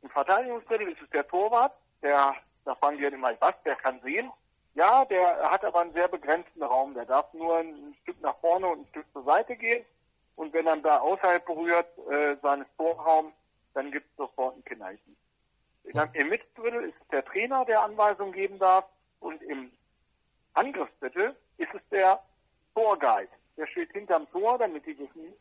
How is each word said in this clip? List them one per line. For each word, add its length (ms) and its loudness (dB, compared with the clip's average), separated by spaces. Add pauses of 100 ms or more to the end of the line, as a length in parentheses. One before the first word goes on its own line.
Im 80 -20
Verteidigungsdrittel 800 -2
ist 140 -12
es 80 -20
der 180 -2
Torwart, 460 0 (280)
der, 320 4 (300)
da 120 -4
fragen 200 0
die 60 -6
dann 100 0
immer, 280 -2
„Was, 260 2
der 100 -2
kann 240 -4
sehen?“ 320 -6 (420)
Ja, 300 6
der 460 2
hat 160 0
aber 160 2
einen 100 -4
sehr 160 2
begrenzten 540 -4
Raum. 320 0
Der 100 -8
darf 300 0
nur 240 0
ein 440 -8
Stück 200 -14
nach 180 -4
vorne 280 2
und 120 -2
ein 80 -18
Stück 240 -14
zur 120 -12
Seite 320 2
gehen. 280 -2 (500)
Und 180 -10
wenn 140 0
er 100 2
da 220 4
außerhalb 480 2
berührt, 400 0 (240)
äh, 320 0
seines 240 0 (100)
Torraums, 560 0 (400)
dann 180 -6
gibt's 280 -10
sofort 360 -6
ein 100 -20
Penalty. 520 -16 (760)
Dann 180 -2
im 160 -2
Mitteldrittel 600 -6
ist 100 -20
es 80 -20
der 160 -2
Trainer, 400 -2
der 180 2
Anweisungen 500 0
geben 260 -6
darf. 260 6 (360)
Und 200 -12
im 320 -10 (800)
Angriffsdrittel 840 -4 (220)
ist 160 -8
es 80 -12 (100)
der 300 4 (540)
Torguide. 560 2 (260)
Der 120 -8
steht 240 -8
hinterm 380 -2
Tor, 280 0
damit 260 -2
die 140 -12
wissen 420 -16